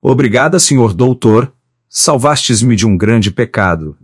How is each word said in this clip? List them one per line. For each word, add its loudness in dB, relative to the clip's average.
"Obrigada, 0
senhor 2
doutor, 0
salvastes-me 0
de 0
um 2
grande 0
pecado, -4